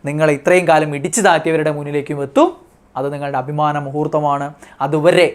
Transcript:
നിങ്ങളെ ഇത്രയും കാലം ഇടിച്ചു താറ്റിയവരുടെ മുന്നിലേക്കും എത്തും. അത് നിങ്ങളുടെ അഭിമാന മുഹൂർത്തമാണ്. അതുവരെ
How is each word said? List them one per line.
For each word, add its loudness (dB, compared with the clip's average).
നിങ്ങളെ 2
ഇത്രയും 2
കാലം 2
ഇടിച്ചു -2
താറ്റിയവരുടെ 2
മുന്നിലേക്കും -6
എത്തും. 0
അത് -4
നിങ്ങളുടെ -6
അഭിമാന -2
മുഹൂർത്തമാണ്. -2
അതുവരെ 4